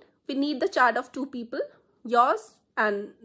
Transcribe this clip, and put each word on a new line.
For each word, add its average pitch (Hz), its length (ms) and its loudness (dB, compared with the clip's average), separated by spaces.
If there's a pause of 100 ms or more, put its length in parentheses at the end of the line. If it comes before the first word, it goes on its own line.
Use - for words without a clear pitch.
(260)
We 285 80 -6
need 277 240 -2
the 339 80 0
chart 240 300 2
of 247 160 -6
two 262 140 -6
people, 254 340 -8 (440)
yours 247 500 2 (220)
and 208 340 0 (140)